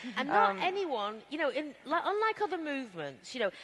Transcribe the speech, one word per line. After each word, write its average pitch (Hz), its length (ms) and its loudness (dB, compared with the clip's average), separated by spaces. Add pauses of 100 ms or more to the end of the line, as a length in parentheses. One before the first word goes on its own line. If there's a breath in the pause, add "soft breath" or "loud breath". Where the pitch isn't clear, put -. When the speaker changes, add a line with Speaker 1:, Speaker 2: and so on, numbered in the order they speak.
(180 loud breath)
Speaker 1:
And 262 120 0
not 208 220 6
Speaker 2:
Um, - 100 -2
Speaker 1:
anyone, 269 720 -2
you 302 80 -4
know, 294 100 2
in, 277 240 -2 (120)
li-, 311 200 0
unlike 427 340 2
other 370 200 0
movements, 208 760 -6
you 254 80 -4
know, 196 80 2 (140 loud breath)